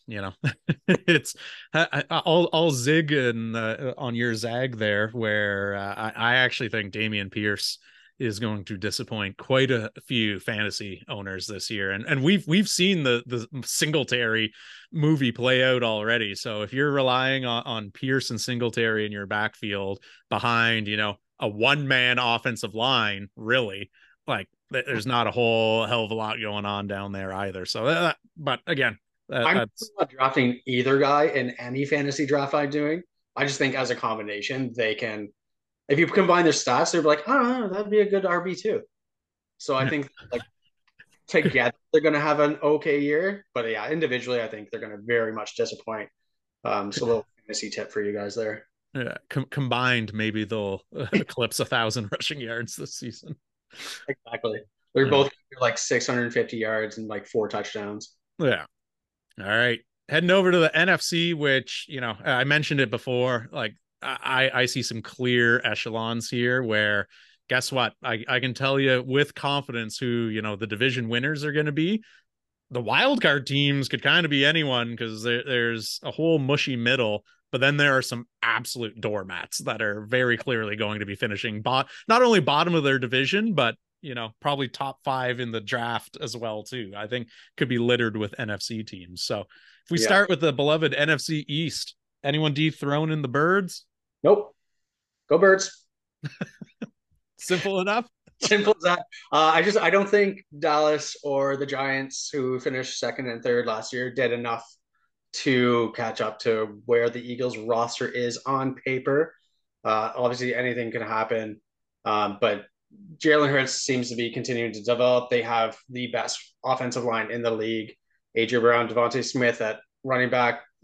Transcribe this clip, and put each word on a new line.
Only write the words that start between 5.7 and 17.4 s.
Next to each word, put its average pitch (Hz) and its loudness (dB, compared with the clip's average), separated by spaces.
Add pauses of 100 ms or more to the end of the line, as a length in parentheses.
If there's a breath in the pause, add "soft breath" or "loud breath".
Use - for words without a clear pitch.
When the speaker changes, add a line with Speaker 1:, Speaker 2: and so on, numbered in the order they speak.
Speaker 1:
uh, 101 -6
I, 117 2
I - 6
actually 127 2
think 101 -4
Dameon 107 -4
Pierce 104 -4 (400 soft breath)
is 110 -4
going 107 -4
to 104 -10
disappoint 101 -6
quite 131 2
a 113 -2 (140)
few 110 -2
fantasy 104 -6
owners 98 -10
this 101 -8
year. 98 -4
And, 101 -6
and 139 0
we've, 180 2
we've 185 2
seen 180 2
the, 120 2
the 120 -6 (180)
Singletary 123 0 (380 loud breath)
movie 147 2
play 127 2
out 127 4
already. 110 0
So 107 -6
if 104 -8
you're 143 0
relying 131 2